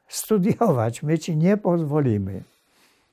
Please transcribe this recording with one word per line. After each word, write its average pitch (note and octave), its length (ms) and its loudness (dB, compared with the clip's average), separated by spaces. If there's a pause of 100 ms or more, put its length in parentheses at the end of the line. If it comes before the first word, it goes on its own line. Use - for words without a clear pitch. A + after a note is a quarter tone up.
studiować, F3 960 0
my D#3 140 0
ci D#3 200 -4
nie F#3 200 2
pozwolimy”. C#3 840 0 (680)